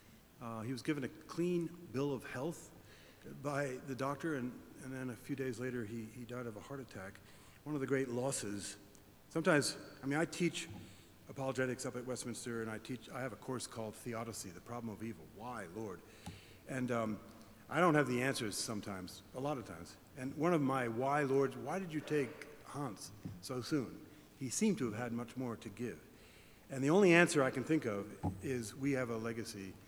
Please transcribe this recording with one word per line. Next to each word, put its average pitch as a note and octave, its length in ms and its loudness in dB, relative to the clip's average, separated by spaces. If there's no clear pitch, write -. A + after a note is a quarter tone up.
Uh, A2+ 200 -4
he A#2 100 -2
was A#2+ 100 -4
given C#3+ 220 0
a B2 40 -2
clean E3+ 400 2
bill C#3 200 0
of B2 120 -2
health D3+ 460 -6
by C#3 440 -2
the C3+ 80 -4
doctor, C#3 420 -2
and, B2 160 -2
and C3 80 -8
then C3 180 -4
a A2+ 60 -6
few C#3 200 -6
days C3 240 -2
later B2 240 -2
he, A2 300 -6
he A#2+ 100 -10
died A#2+ 220 -6
of G#2+ 100 -8
a G2+ 40 -10
heart C#3 200 -8
attack. G2 400 -10
One D3+ 100 -2
of C#3+ 80 0
the C3+ 40 2
great C3+ 220 4
losses. A#2+ 680 -2
Sometimes, D#3+ 460 4
I C3 40 -6
mean, C#3+ 120 2
I E3 60 4
teach - 440 -2
apologetics C3 560 -2
up A#2+ 100 -4
at B2 100 -6
Westminster, A#2+ 540 -4
and A2 100 -4
I G#2+ 60 -4
teach, A#2+ 380 -8
I B2+ 80 -4
have B2+ 100 -4
a G#2 40 -10
course B2+ 300 -6
called A2 280 -6
Theodicy: A2+ 560 -6
The E2+ 100 -14
Problem A#2 320 -6
of F#2+ 100 -10
Evil. G#2 220 -6
Why, A2+ 280 -8
Lord? G2+ 260 -6
And, B2+ 220 0
um, A2 280 2
I C#3 100 4
don't F3 140 8
have D3 140 8
the B2 120 2
answers B2 380 0
sometimes, F#2+ 640 -6
a C3 60 -6
lot C#3+ 160 0
of A#2 80 -6
times. F2 320 -12
And C3 180 -6
one E3 160 6
of D#3+ 80 6
my C3+ 260 4
why, C3+ 360 2
Lord, C3+ 320 4
why D3+ 140 -2
did F#3 140 -4
you D3+ 80 -2
take C#3 460 0
Hans C3 440 -6
so B2+ 220 -4
soon? A#2 360 0
He C3 120 -6
seemed G#3 280 4
to C3+ 60 0
have G#2+ 100 0
had A#2+ 180 -2
much A#2 220 -4
more B2 220 -2
to - 140 -10
give. G#2 280 -6
And C3+ 140 0
the C#3+ 60 6
only F3+ 240 12
answer E3 280 10
I C3 80 4
can B2+ 140 0
think D#3 220 4
of G2+ 200 0
is A#2+ 340 -2
we C3+ 160 2
have B2+ 160 2
a A#2 80 -2
legacy A2 560 -4